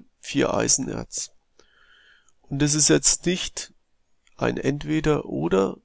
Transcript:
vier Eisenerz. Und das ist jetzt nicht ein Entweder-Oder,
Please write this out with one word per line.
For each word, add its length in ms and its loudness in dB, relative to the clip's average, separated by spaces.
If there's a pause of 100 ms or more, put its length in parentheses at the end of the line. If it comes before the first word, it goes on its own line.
(200)
vier 360 0
Eisenerz. 760 -2 (1080)
Und 180 -8
das 140 2
ist 140 4
jetzt 400 2
nicht 440 -6 (640)
ein 220 -2
Entweder-Oder, 1300 0